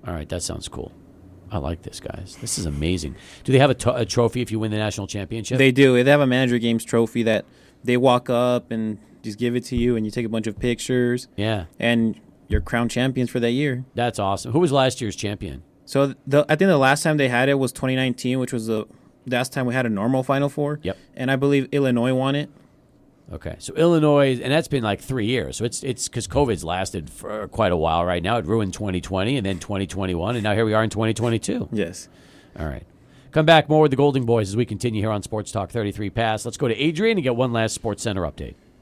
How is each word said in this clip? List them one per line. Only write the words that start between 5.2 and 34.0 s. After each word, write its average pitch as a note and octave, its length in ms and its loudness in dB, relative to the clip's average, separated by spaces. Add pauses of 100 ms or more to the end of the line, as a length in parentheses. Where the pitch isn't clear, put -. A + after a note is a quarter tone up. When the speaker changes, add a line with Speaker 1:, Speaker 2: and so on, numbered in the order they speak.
Speaker 2:
They C3+ 120 6
do. B2+ 320 6
They C3+ 80 4
have D3 100 6
a C3+ 60 4
Manager B2 320 2
Games A#2 260 0
trophy A#2 380 0
that A2 220 0 (380)
they B2 140 2
walk B2 320 4
up B2 420 0
and A2 260 -4 (240)
just G#2 180 -10
give A#2+ 160 0
it A#2+ 100 -2
to B2+ 100 -8
you, A#2+ 200 2
and A2 100 -2
you G#2 60 -6
take A#2+ 140 -4
a G#2+ 40 -6
bunch A2+ 180 -2
of G#2 120 -6
pictures. B2 760 0
Speaker 1:
Yeah. G#2 300 -2 (140)
Speaker 2:
And A#2 400 2 (280)
you're - 140 0
crowned A#2 300 -2
champions B2+ 380 -2
for B2+ 120 -4
that A#2 100 2
year. B2+ 320 -2 (120)
Speaker 1:
That's A#2+ 240 -2
awesome. G2 340 -2
Who D3+ 60 2
was E3+ 120 2
last C3 300 2
year's G#2 140 -4
champion? G2+ 480 -8 (220)
Speaker 2:
So C#3 280 0 (140)
the, C#3+ 220 4
I D#3 60 4
think F#3+ 140 4
the D#3+ 80 6
last C3+ 260 4
time D#3 140 2
they C#3 120 2
had B2 200 2
it C#3+ 60 4
was C3+ 180 0
twenty C3 220 -2
nineteen, B2+ 440 -2
which B2 140 -4
was A2+ 140 -4
the A2 180 -2 (420)
last B2 260 -2
time C3 120 -2
we A#2+ 80 0
had B2+ 120 0
a A#2 40 0
normal A#2+ 340 0
Final C#3 260 0
Four. D3 340 -4
Speaker 1:
Yep. F#3+ 140 -4 (180)
Speaker 2:
And B2+ 160 -4
I C3+ 40 2
believe C#3 380 2
Illinois C3 400 2
won C3+ 220 0
it. D3 140 -4 (840)
Speaker 1:
Okay, D#2+ 280 -10
so - 160 -14
Illinois, D3+ 680 4
and B2+ 100 -2
that's D#3+ 160 2
been, C3 160 -2
like, G2+ 160 0
three B2+ 260 -4
years. A2 320 -2
So G#2+ 80 -4
it's, - 180 -6
it's - 260 -4
'cause - 180 -6
covid's A#2 360 0
lasted F2+ 460 -4
for G#2+ 380 -10
quite G2+ 240 2
a F2+ 60 2
while D#2+ 280 2
right F2 180 0
now. A2+ 140 0
It F2+ 80 -2
ruined G2+ 280 0
twenty F#2+ 280 -4
twenty G2 360 -2
and G#2 80 -4
then F#2+ 140 -2
twenty G2 280 -4
twenty-one, F#2 480 -4
and G#2+ 80 -2
now G#2 100 0
here A2+ 120 2
we G#2+ 80 0
are A2 100 4
in A2 60 0
twenty A2 240 0
twenty-two. A#2+ 580 -2
Speaker 2:
Yes. G2 360 -6 (520)
Speaker 1:
All E2 60 -4
right. C#2+ 200 -8 (460)
Come D#3 140 2
back D#3+ 240 8
more D#3 120 6
with D3 100 6
the C3 60 0
Golden C3+ 280 4